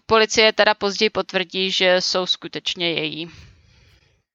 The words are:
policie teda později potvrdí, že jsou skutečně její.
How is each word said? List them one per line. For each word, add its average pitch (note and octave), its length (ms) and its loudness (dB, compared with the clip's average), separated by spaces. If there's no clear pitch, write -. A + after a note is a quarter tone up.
policie A3 460 4
teda G#3 220 2
později G3+ 360 -2
potvrdí, F#3+ 600 -4
že F#3 300 2
jsou F#3 260 -2
skutečně E3+ 640 -6
její. D#3 380 -8